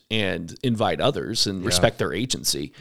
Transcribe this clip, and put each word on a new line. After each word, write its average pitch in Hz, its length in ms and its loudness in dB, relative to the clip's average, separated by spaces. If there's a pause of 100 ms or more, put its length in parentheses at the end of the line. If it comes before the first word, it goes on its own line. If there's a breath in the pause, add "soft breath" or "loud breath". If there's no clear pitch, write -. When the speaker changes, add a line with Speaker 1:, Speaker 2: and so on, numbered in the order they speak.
(100)
Speaker 1:
and 87 540 -2
invite 104 360 2
others 95 460 0
and 95 140 -2
Speaker 2:
Yeah. 90 60 -4
Speaker 1:
respect - 320 4
their 87 140 0
agency." 76 680 -2